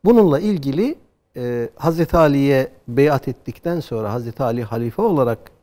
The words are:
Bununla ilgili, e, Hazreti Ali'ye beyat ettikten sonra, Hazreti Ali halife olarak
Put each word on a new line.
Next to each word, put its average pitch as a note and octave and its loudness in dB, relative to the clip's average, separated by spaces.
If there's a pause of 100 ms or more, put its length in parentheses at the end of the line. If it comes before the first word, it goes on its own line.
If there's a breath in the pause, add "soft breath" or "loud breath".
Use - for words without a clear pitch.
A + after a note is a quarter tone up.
Bununla F#3+ 6
ilgili, F#3+ -2 (400)
e, A#2+ -6
Hazreti E3 -2
Ali'ye C#3 2 (160)
beyat C#3 2
ettikten E3+ -8
sonra, A2 -6
Hazreti A#2+ -8
Ali A#2+ -2
halife A#2 -4
olarak C3+ 0 (240)